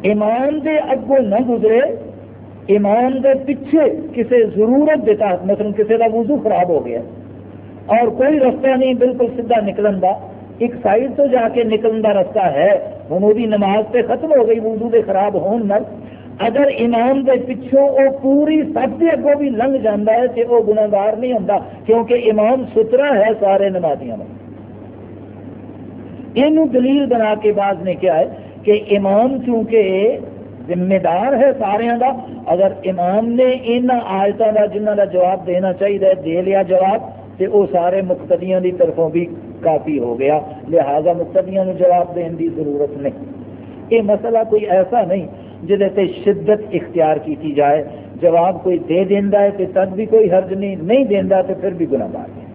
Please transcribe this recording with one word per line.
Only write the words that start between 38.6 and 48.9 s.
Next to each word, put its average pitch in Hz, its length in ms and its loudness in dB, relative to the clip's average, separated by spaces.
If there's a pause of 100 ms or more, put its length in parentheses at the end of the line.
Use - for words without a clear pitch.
طرفوں 165 320 2
بھی 170 160 0 (360)
کافی 151 380 0
ہو 120 200 -2
گیا، 147 180 2 (320)
لہذا 156 480 0
مقتدیاں 185 480 -2
نو 185 140 -4
جواب 175 360 2
دین 170 240 -6
دی 165 160 -2
ضرورت 143 460 -4
نہیں۔ 135 160 -6 (720)
یہ 226 120 4 (100)
مسئلہ 226 380 0
کوئی 214 140 2 (140)
ایسا 202 300 2
نہیں 180 180 -2 (420)
جہدے 196 280 2
تے 196 100 2 (180)
شدت 202 380 2 (120)
اختیار 156 520 0
کیتی 151 340 -6
جائے، 147 240 2 (380)
جواب 170 420 2
کوئی 185 140 0 (120)
دے 180 160 2